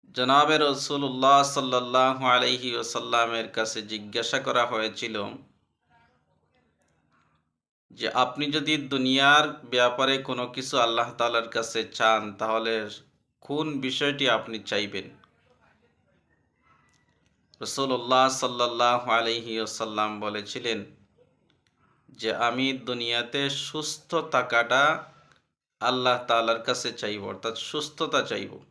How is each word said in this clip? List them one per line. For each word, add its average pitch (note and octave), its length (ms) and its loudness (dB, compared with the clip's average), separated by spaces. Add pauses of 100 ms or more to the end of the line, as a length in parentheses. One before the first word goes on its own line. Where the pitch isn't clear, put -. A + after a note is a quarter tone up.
(120)
জনাবে C#3+ 460 4
রাসূলুল্লাহ C#3 840 4
সাল্লাল্লাহু B2+ 840 2
আলাইহি B2 480 2
ওয়াসাল্লামের A#2 760 0
কাছে A2 340 -4
জিজ্ঞাসা G#2+ 580 -4
করা B2 260 2
হয়েছিল A2 600 -4 (2750)
যে, - 220 -6
"আপনি C#3+ 400 0
যদি D3+ 240 0
দুনিয়ার C#3 720 4
ব্যাপারে B2 720 2
কোনো B2 280 -6
কিছু B2+ 320 -4
আল্লাহ A#2 360 0
তাআলার A#2 340 0
কাছে A2+ 440 -4
চান, G#2+ 420 2
তাহলে A2 560 -2 (500)
কোন D3 400 -4
বিষয়টি C#3 500 0
আপনি A2 280 -2
চাইবেন?" G#2 520 -6 (2500)
রাসূলুল্লাহ C3 680 2
সাল্লাল্লাহু A#2+ 840 0
আলাইহি A2+ 460 0
ওয়াসাল্লাম G#2+ 640 -4
বলেছিলেন G#2 760 -6 (1120)
যে, - 280 -6
"আমি B2 360 0
দুনিয়াতে A#2+ 760 -4
সুস্থ - 640 -8
থাকাটা C3+ 1000 2 (680)
আল্লাহ B2 440 2
তাআলার A2+ 380 2
কাছে B2 300 -4
চাইব, G#2 320 -6
অর্থাৎ G2+ 300 -8
সুস্থতা D3 680 -4
চাইব।" G#2 360 -6 (120)